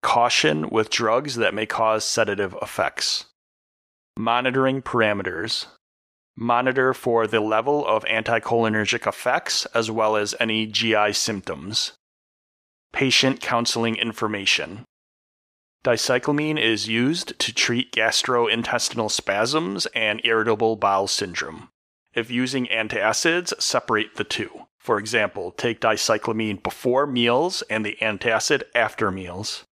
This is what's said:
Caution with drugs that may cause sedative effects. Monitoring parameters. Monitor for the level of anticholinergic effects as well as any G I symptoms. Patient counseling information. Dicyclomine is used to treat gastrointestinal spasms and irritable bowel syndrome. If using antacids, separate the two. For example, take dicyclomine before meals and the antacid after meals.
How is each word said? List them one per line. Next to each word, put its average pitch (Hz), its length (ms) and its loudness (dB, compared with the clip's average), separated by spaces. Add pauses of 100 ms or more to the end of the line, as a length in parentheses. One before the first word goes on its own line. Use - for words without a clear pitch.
Caution 123 680 2
with 110 180 2
drugs 120 480 0
that 104 160 2
may 107 140 -2
cause 110 360 0
sedative 101 600 0
effects. - 640 -4 (880)
Monitoring 127 640 0
parameters. 104 840 0 (720)
Monitor 127 540 2
for 117 340 0
the 110 140 2
level 113 460 2
of 107 180 2
anticholinergic 110 1000 0
effects - 600 -2
as 113 240 -2
well 110 260 2
as 104 220 -2
any 110 280 0
G 107 280 0
I 104 160 4
symptoms. 95 840 -4 (1000)
Patient 135 480 2
counseling 117 560 0
information. 104 880 -2 (1000)
Dicyclomine 147 760 0
is 110 280 2
used 127 500 0
to - 160 -2
treat - 380 0
gastrointestinal 113 1160 0
spasms 104 840 0
and 110 300 0
irritable 113 520 2
bowel 98 300 2
syndrome. 85 640 -6 (440)
If 117 180 -4
using 127 360 -2
antacids, 113 960 0
separate 110 540 0
the 107 80 -4
two. - 420 -6 (120)
For 107 200 0
example, 101 540 -2
take - 280 -2
dicyclomine 110 840 0
before 131 440 0
meals 123 640 2
and 110 140 -2
the 104 160 -6
antacid 110 600 0 (120)
after 110 360 0
meals. 92 540 -8 (160)